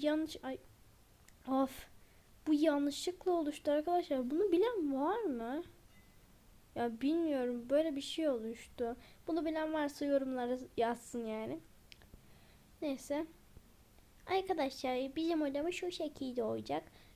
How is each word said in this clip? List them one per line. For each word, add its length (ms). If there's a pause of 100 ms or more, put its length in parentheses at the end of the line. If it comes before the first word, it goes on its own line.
yanlış... 420
Ay, 160 (880)
of. 420 (560)
Bu 80
yanlışlıkla 760
oluştu 400
arkadaşlar. 600
Bunu 220
bilen 420
var 280
mı? 400 (1120)
Ya 260
bilmiyorum. 680
Böyle 260
bir 40
şey 280
oluştu. 680 (300)
Bunu 200
bilen 260
varsa 320
yorumlara 540 (180)
yazsın 500
yani. 320 (1200)
Neyse. 440 (1000)
Arkadaşlar 920
bizim 260
odamız 320
şu 160
şekilde 520
olacak. 420 (320)